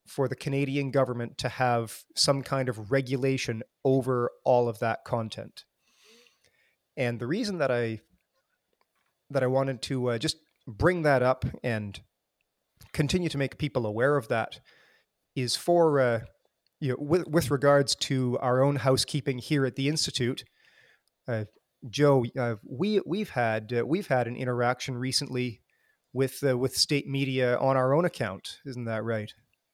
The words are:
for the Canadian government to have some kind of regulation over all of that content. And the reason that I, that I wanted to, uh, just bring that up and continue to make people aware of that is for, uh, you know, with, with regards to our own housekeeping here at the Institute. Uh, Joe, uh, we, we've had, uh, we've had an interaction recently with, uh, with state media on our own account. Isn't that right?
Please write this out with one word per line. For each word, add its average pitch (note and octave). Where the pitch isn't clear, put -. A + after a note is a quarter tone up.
for C3+
the B2
Canadian C#3
government B2
to -
have A#2+
some C#3
kind C3+
of A2
regulation C3
over B2+
all B2
of A2
that A2+
content. -
And A#2+
the A#2+
reason G3
that C3+
I, A#2
that C3+
I B2+
wanted C3
to, B2+
uh, A#2
just -
bring D#3+
that C#3
up B2+
and G#2+
continue D#3+
to C#3
make C#3
people C3+
aware A#2+
of A#2+
that A2+
is B2+
for, E3
uh, A#2+
you C3+
know, B2
with, D#3
with D#3
regards C#3+
to B2+
our B2+
own C#3+
housekeeping C3
here C3+
at B2+
the C3+
Institute. C3+
Uh, A2
Joe, C#3
uh, A#2+
we, F#3+
we've G3+
had, A2+
uh, A#2+
we've E3+
had B2
an A#2+
interaction B2
recently B2+
with, C3
uh, B2+
with C3
state C#3+
media C3
on C3+
our C3
own E3+
account. G#2+
Isn't B2
that A2
right? A2